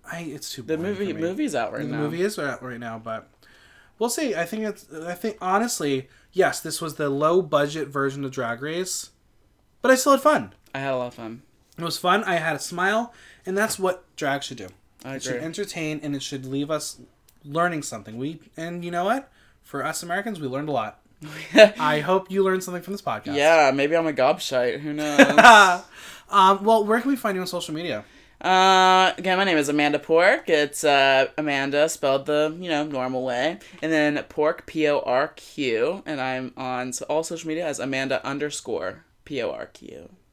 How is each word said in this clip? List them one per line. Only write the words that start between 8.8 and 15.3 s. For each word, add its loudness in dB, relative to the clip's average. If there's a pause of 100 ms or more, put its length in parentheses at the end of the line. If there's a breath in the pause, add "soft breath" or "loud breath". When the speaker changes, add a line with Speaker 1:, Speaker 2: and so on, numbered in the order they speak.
Speaker 1:
but 4
I 10
still 2
had 2
fun. 2 (220)
Speaker 2:
I -6
had -4
a -2
lot -4
of -14
fun. -14 (340)
Speaker 1:
It -10
was -4
fun. 2
I 0
had -2
a -10
smile, -4 (320 loud breath)
and -4
that's -2
what -2 (120)
drag -4
should -12
do. -14 (360)
Speaker 2:
I -12
Speaker 1:
It -12
should -6